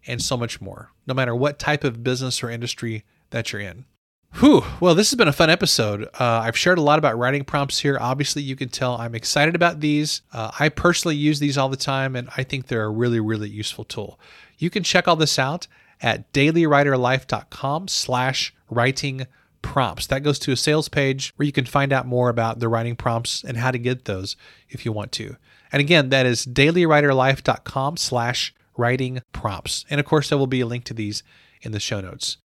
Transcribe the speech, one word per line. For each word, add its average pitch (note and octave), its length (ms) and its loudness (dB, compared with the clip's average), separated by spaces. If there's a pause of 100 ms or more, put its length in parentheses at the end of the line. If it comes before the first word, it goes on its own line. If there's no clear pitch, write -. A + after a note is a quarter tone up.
and A#2+ 140 -6
so - 160 -2
much A#2+ 240 -6
more, - 320 -16 (120)
no C3 80 -6
matter B2+ 220 0
what C#3 240 0
type D3 240 0
of A#2 180 -2
business B2+ 400 -2
or B2 80 -6
industry A#2 540 -8 (280)
that A#2 200 -6
you're G2+ 100 -8
in. F#2+ 220 -14 (520)
Whew. C#4+ 280 8 (160)
Well, F3+ 140 6
this G3+ 160 4
has C4 80 -2
been A#3 100 6
a C#3+ 60 2
fun D#3+ 160 4
episode. A2 540 2
Uh, A#2 400 0
I've A2+ 120 -2
shared F3+ 220 4
a D#3+ 60 2
lot D3 160 6
about C3 180 2
writing C3+ 260 0
prompts C#3+ 360 -2
here. C#3 200 0
Obviously, C#3 440 -2
you C3+ 120 -6
can C3 140 -8
tell B2+ 240 -4
I'm A#2 220 -6
excited D3+ 400 0
about E3+ 240 2
these. D3 420 0 (100)
Uh, A2 280 -8
I D3+ 100 4
personally E3+ 460 0
use D3 240 2
these C#3+ 180 0
all C3+ 100 0
the C3+ 80 -4
time, C3+ 400 -4
and B2 220 -8
I C3+ 60 -2
think C3+ 240 -8
they're A#2 160 -2
a A2 80 -2
really, A#2 280 2
really G#2+ 300 -2
useful G#2 360 -10
tool. - 340 -12 (400)
You E3 100 0
can G3 140 -4
check - 240 2
all F3 80 4
this D#3 240 0
out C#3+ 260 -4 (340)
at A2+ 320 -4
daily D#3+ 360 4
writer C#3+ 280 4
life B2+ 300 0
dot - 240 -6
com D3+ 380 -6
slash B2+ 680 -2 (160)
writing C3 560 -2 (380)
prompts. - 420 -2
That C3+ 160 -2
goes C#3+ 180 2
to - 120 -2
a B2+ 40 4
sales D3+ 340 0
page C3+ 460 -2
where D3 120 0
you C#3+ 40 0
can C3+ 140 0
find C#3 260 0
out B2+ 140 0
more B2 240 2
about A#2 300 0
the A#2 100 0
writing A#2 260 0
prompts A#2 480 -4
and A#2+ 140 -8
how B2+ 140 0
to B2+ 80 -2
get B2 260 -2
those F#2+ 300 -6 (340)
if - 160 -12
you A#2 60 -2
want G#2 220 -6
to. A2 240 -10 (340)
And C#3 80 0
again, C#3+ 300 4
that C3 180 4
is A#2+ 180 0
daily D#3 400 4
writer D3 300 4
life C3 280 2
dot - 200 0
com C#3 340 -4
slash A#2+ 560 -2 (240)
writing B2+ 540 -2
prompts. - 580 -6
And C#3+ 100 -2
of C#3+ 60 0
course, D3+ 240 2
there D3 80 2
will C#3 80 2
be B2+ 160 -2
a A#2 60 -2
link A#2+ 160 -8
to - 100 -12
these G#2 300 -6 (400)
in - 80 -10
the G#2+ 80 -4
show G#2 200 -4
notes. - 460 -8